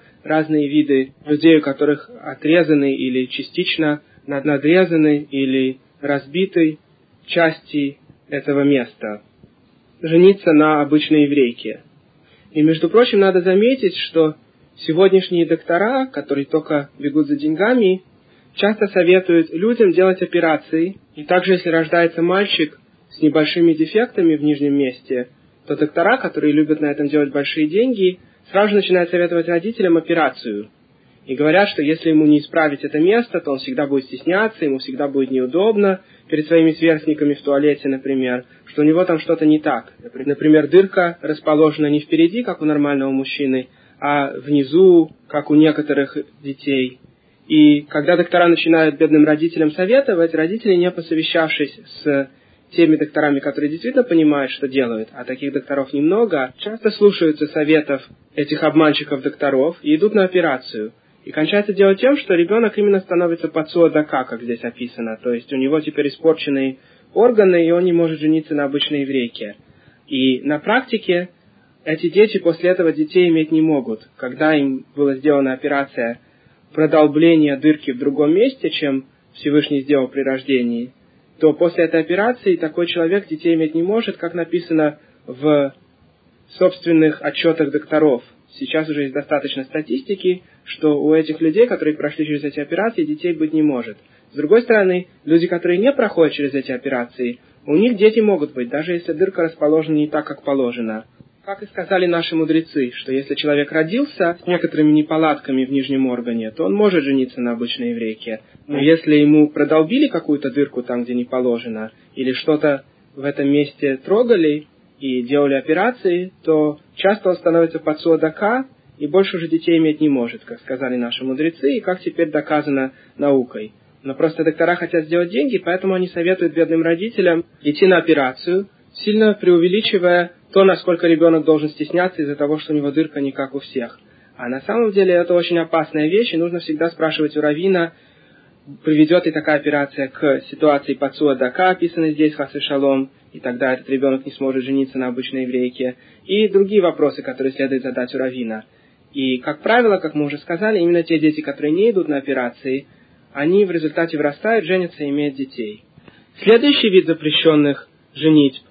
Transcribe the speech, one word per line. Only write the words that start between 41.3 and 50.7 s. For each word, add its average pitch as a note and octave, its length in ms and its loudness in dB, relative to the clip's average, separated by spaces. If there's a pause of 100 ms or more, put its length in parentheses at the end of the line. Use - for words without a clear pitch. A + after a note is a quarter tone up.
не D3 140 0
впереди, E3+ 420 0
как F3+ 180 -8
у D3+ 40 -4
нормального C#3+ 460 0
мужчины, C3+ 580 -4 (320)
а C#3+ 320 -2
внизу, D3 760 4 (180)
как D3 200 -6
у D3+ 60 2
некоторых D3 600 2 (260)
детей. C3+ 560 -4 (480)
И D3+ 360 6
когда E3+ 340 0
доктора F3 320 2
начинают D#3+ 480 2
бедным D3+ 260 4
родителям D#3 480 0
советовать, F#3 640 0
родители, F#3 420 0